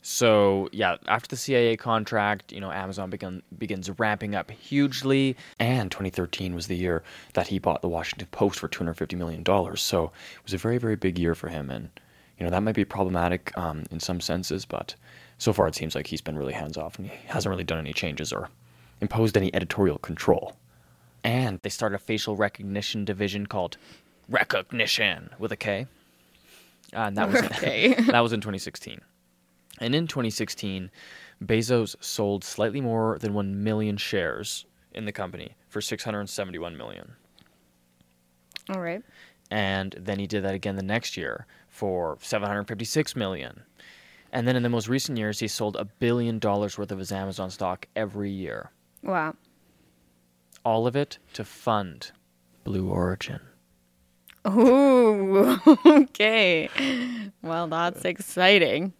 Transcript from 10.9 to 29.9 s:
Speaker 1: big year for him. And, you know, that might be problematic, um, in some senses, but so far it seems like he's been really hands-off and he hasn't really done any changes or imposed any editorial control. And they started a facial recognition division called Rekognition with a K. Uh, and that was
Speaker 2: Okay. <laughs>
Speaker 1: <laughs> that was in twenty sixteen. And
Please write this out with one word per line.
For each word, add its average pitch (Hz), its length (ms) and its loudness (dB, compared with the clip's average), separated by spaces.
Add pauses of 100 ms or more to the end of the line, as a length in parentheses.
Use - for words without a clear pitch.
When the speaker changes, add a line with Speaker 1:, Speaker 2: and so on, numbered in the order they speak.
Speaker 1:
big 90 240 -2
year 82 160 2
for - 140 -10
him. 73 200 -8
And, 58 180 -8 (520)
you - 40 -4
know, 87 60 -2
that 92 140 0
might 110 100 0
be 104 100 2
problematic, 90 720 0
um, 78 360 -4
in 85 80 -8
some 90 200 -4
senses, 90 460 -4
but - 300 -8 (420)
so 110 160 2
far 98 140 6
it 78 80 -2
seems 80 180 -6
like 73 140 -4
he's 80 140 -6
been 78 140 -8
really 69 180 -4
hands-off 78 440 -8
and 98 100 -10
he - 200 -18
hasn't 98 240 -2
really 92 120 -4
done 82 140 -2
any 73 160 -6
changes 76 400 -4
or - 160 -6 (520)
imposed 110 360 2
any 95 160 2
editorial 87 460 2
control. - 580 0 (680)
And 117 380 0
they 101 80 -6
started 101 280 -2
a - 20 -4
facial 107 360 -2
recognition 101 680 -2
division 101 400 -2
called 92 320 -4 (540)
Rekognition 107 1080 0
with 107 140 -4
a 107 60 -6
K. 104 280 -4 (1040)
Uh, 113 100 -4
and 101 160 -2
that 143 140 2
was 240 120 4
Speaker 2:
Okay. 151 500 2
<laughs> 233 100 2
Speaker 1:
<laughs> 226 40 4
that 120 140 6
was 117 120 2
in 104 80 -2
twenty 101 160 -6
sixteen. - 440 -12 (760)
And 120 160 -2